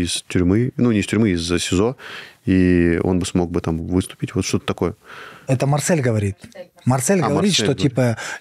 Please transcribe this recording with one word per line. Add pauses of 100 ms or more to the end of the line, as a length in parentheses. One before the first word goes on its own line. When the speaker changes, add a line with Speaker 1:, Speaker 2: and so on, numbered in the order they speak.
Speaker 1:
из
тюрьмы,
ну,
не
из
тюрьмы,
из (160)
сизо, (520)
и
он
бы
смог
бы
там
выступить,
вот
что-то
такое. (520)
Speaker 2:
Это
Марсель
говорит. (480)
Марсель
Speaker 1:
А,
Speaker 2:
говорит,
Speaker 1:
Марсель
Speaker 2:
что, (100)
Speaker 1:
говорит.
Speaker 2:
типа, (240)